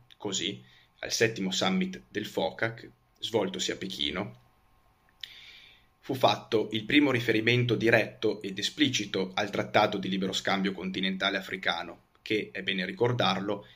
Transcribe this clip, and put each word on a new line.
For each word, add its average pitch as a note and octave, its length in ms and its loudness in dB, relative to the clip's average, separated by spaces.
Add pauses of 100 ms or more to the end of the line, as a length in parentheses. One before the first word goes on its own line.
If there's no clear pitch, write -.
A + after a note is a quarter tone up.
(180)
così, G2 460 -6 (360)
al - 120 -6
settimo G2 400 2
summit F#2 560 0
del G#2 180 -6
focac, A2+ 640 -4 (300)
svoltosi F#2+ 520 0
a - 40 -2
Pechino, F#2 680 -6 (1600)
fu - 60 -2
fatto G#2+ 580 2
il A2 140 -4
primo C#3+ 260 4
riferimento A#2 640 2
diretto G#2+ 640 2
ed - 180 -8
esplicito G#2 760 0
al G#2 160 -2
Trattato G#2 480 4
di F#2+ 100 -4
Libero F#2+ 240 -2
Scambio F#2+ 400 0
Continentale F#2+ 640 -2
Africano, F2+ 680 -4 (240)
che, G#2 260 0
è G2 80 -8
bene F#2+ 240 0
ricordarlo, G2 920 0